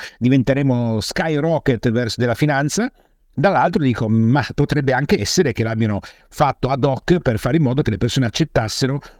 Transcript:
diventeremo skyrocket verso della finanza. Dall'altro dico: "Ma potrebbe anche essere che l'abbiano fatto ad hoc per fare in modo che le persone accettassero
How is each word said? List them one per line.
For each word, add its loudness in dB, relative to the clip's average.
diventeremo 2
skyrocket -2
verso -2
della 0
finanza. 0
Dall'altro 2
dico: 0
"Ma 2
potrebbe 0
anche 0
essere 0
che -2
l'abbiano -2
fatto 0
ad -2
hoc 2
per 0
fare 0
in 2
modo 0
che -2
le -2
persone 0
accettassero -2